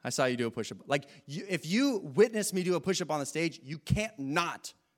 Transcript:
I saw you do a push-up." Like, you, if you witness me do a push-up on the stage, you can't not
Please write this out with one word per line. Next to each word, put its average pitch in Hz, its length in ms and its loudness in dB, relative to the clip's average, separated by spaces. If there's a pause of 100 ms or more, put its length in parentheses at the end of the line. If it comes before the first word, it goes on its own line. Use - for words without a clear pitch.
I 131 80 -4
saw 131 160 2
you 123 100 2
do 120 100 0
a 113 40 -2
push-up." 107 360 -6
Like, 139 180 0 (220)
you, 147 220 -8
if 170 180 -2
you 240 320 2 (160)
witness 214 380 4
me 185 100 0
do 180 120 2
a 165 60 2
push-up 175 300 -2
on 151 100 0
the 135 60 -4
stage, 165 360 -2
you 143 160 -10
can't - 400 0
not 143 540 -2 (260)